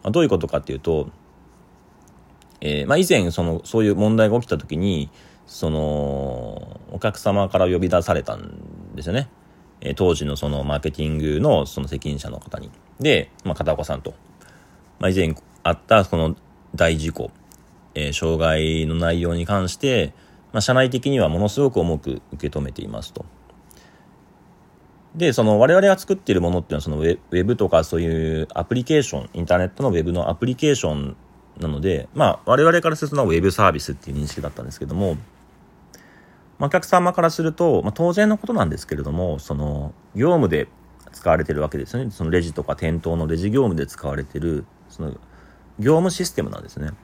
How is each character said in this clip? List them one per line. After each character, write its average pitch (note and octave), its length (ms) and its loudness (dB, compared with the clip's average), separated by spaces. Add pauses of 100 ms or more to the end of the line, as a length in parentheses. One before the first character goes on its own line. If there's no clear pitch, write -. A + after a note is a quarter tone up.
ま F#2+ 60 -2
あ、 - 40 0
ど E3+ 80 4
う - 20 6
い D3+ 40 4
う - 20 2
こ F#2+ 100 4
と E2 80 -2
か D2+ 120 -2
っ D2 40 -4
て - 100 -10
い C2+ 40 -6
う - 20 -10
と、 D2+ 300 -2 (1500)
え D2 240 -4
ー、 - 20 -6
ま - 80 2
あ、 E3 40 4
以 F#3 100 2
前、 G#2+ 240 4
そ F2+ 100 -2
の、 E2 220 -2
そ A2+ 160 0
う G#2+ 40 4
い G#2 40 4
う G2 80 4
問 G#2+ 180 4
題 A2 140 6
が A#2 120 2
起 A#2 60 -10
き - 40 -10
た E2+ 60 0
時 D2+ 200 -8
に、 E2+ 340 -2 (360)
そ - 240 -6
の、 C#2 1080 -4 (140)
お F#2+ 80 -10
客 G#2+ 180 -4
様 G2 300 0
か F#2+ 100 0
ら F#2 100 4
呼 F2+ 120 2
び F#2 80 0
出 F2 140 4
さ F2+ 120 0
れ C#2+ 80 0
た A#1+ 140 -8
ん G1+ 160 -16 (420)
で - 80 -12
す - 60 -8
よ G2 60 -4
ね。 C3 140 -4 (520)
え C#2 100 -8
ー、 C#2+ 40 -4
当 F2+ 200 2
時 D2+ 100 -4
の D2 120 -4
そ D2 120 -6
の C#2+ 160 -4
マ C#2+ 100 -2
ー D2 60 -2
ケ D#2 100 -4
テ D#2 140 -6
ィ D2+ 60 -2
ン D#2 80 -2
グ D2+ 200 -2
の G#2 260 2
そ C#2+ 160 -10
の C#2 60 -6
責 C#2+ 220 -8
任 C#2+ 100 -4
者 - 120 -10
の - 100 -12
方 - 180 -14
に。 - 100 -14 (300)
で、 C3+ 320 2 (140)
ま F2 80 -2
あ、 - 20 -2
片 - 180 -2
岡 D#2 120 -2
さ D2 100 -4
ん C#2 80 -10
と。 - 100 -10 (840)
ま - 80 -2
あ、 - 40 4
以 F#2 40 0
前 E2 220 2 (260)
あ E2+ 80 0
っ - 100 0
た A2 220 6
そ F2+ 140 -2
の D#2+ 180 0 (400)
大 E2 240 2
事 E2 140 -4
故、 - 180 -8 (640)
え D2+ 140 -4
ー、 D2 40 -6
障 D#2+ 260 0
害 D#2+ 480 2
の D#2+ 100 -2
内 E2+ 240 2
容 E2+ 140 0
に E2+ 120 -4
関 F#2+ 220 -2
し - 80 -8
て、 A#2 380 0 (380)
ま A2 60 -2
あ、 - 40 0
社 B2+ 120 2
内 C3 160 4
的 C3+ 200 -2
に C3 100 2
は E2+ 80 4
も E2 100 0
の G#2 100 2
す C#3 120 -2
ご C3+ 100 4
く - 80 0
重 E2 200 0
く C2 240 -8 (100)
受 D2 180 -6
け - 80 -6
止 - 20 -2
め C2+ 120 -6
て - 100 -12
い G1+ 60 -12
ま A1 140 -10
す - 100 -16
と。 - 120 -14 (1900)
で、 D#3+ 180 2
そ A#2+ 120 4
の G#2+ 160 6
我 C#3 120 8
々 F#3+ 140 8
が F#3+ 100 6
作 - 180 -2
っ - 20 -2
て - 160 -2
い - 20 4
る F2+ 60 4
も F2 100 0
の F2+ 80 0
っ E2+ 60 -2
て - 40 -16
い - 20 -
う - 20 -2
の D2+ 60 -2
は、 - 20 -4
そ D#2+ 100 -6
の D2+ 80 -4
ウ D2+ 40 -2
ェ-、 E2+ 160 2 (120)
ウ F2 60 -2
ェ F2+ 80 2
ブ A#2 100 2
と G2 140 0
か E2 160 4
そ E2 140 -2
う E2+ 40 0
い D#2+ 400 -2
う D#2 120 -6
ア E2+ 100 -2
プ - 100 -4
リ B2 80 0
ケ D3+ 160 2
ー C#3 40 4
シ - 120 -6
ョ C#2 60 -4
ン、 - 120 -14
イ E2+ 100 -6
ン E2 40 -4
タ F2+ 100 2
ー - 20 4
ネ F#2 80 2
ッ - 20 -4
ト - 160 -6
の B2+ 60 2
ウ - 20 0
ェ E2+ 100 2
ブ E2+ 100 -2
の F2 160 -2
ア E2+ 60 -2
プ - 120 -4
リ B2+ 100 -2
ケ D3+ 160 2
ー - 20 4
シ - 120 -2
ョ D2+ 80 -2
ン C#2+ 220 -6 (440)
な E2 80 -4
の D2 120 -4
で、 E2 340 -2
ま C#3+ 120 2
あ、 F2 200 0
我 C3 140 4
々 E3 200 6
か E3 100 0
ら D#3 60 -4
す D#3 80 -6
る D3 80 -6
と C#3 120 0
ウ F#2+ 40 0
ェ E2 120 2
ブ F#2 120 2
サ G2 160 4
ー D#2 40 4
ビ D2+ 60 -4
ス D2 140 -8
っ - 20 -6
て - 160 -14
い C#2 40 -6
う - 20 -4
認 D2 100 -4
識 - 140 -10
だ D2 80 -6
っ D2 40 -10
た A#1 100 -14
ん A#1+ 40 -12
で D2 60 -12
す - 80 -16
け C2 60 -6
ど D#2 100 -6
も、 F2+ 200 0 (1400)
ま C#3+ 60 -2
あ、 - 20 -2
お C#3 40 -2
客 F#3 160 0
様 F3+ 260 4
か F3 100 0
ら E3 80 4
す E3 100 -6
る D#3+ 120 0
と、 D#3 300 4
ま A2+ 80 -2
あ、 - 20 -10
当 E3+ 200 0
然 G#2+ 160 4
の G#2+ 80 2
こ - 120 -10
と A#3+ 40 -4
な D#3 120 2
ん E2 40 0
で D2+ 80 -4
す - 100 -12
け D2+ 100 -6
れ D2 80 -6
ど D2 80 -4
も、 E2+ 260 -2
そ C#2+ 160 -6
の、 D2 380 -4 (240)
業 C#3 140 2
務 D3 180 4
で D2+ 180 0 (460)
使 - 180 0
わ D#2+ 60 6
れ D#2+ 80 0
て D#2 100 -2
る D2 80 -2
わ D2+ 60 -2
け D2+ 100 -6
で C#2 80 -6
す - 100 -8
よ C3 80 -4
ね。 A2 60 -6
そ - 140 -6
の D#2+ 60 0
レ F2 120 4
ジ E2 100 -6
と - 120 -6
か - 100 -4
店 E2 260 -2
頭 E2 160 -2
の D#2+ 120 -2
レ D#2+ 80 0
ジ G2 160 -2
業 C3+ 100 4
務 F#2 140 2
で C#2 100 -2
使 - 220 -10
わ C#2+ 80 -4
れ C#2+ 80 -6
て D2 160 -10
る、 D2+ 240 -2 (240)
そ - 140 -14
の、 D2+ 80 -6 (680)
業 A#2 140 4
務 F3 180 4
シ - 160 -4
ス - 60 -8
テ - 100 -4
ム G#1 80 -6
な G1+ 80 -12
ん G1+ 60 -14
で - 40 -18
す - 100 -14
ね。 D2+ 100 -6 (160)